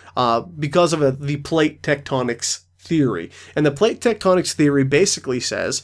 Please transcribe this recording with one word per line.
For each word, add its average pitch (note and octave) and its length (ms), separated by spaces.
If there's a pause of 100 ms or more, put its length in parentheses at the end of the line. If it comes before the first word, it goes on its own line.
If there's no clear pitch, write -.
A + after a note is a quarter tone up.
(160)
uh, A#2 240
because E3 520
of D#3 100
a, C3+ 80
the C#3+ 280
plate D#3 440
tectonics C3 760 (180)
theory. A#2+ 520 (260)
And D3+ 100
the C#3+ 60
plate - 280
tectonics F#3+ 520
theory C#3+ 320
basically C3+ 560
says - 440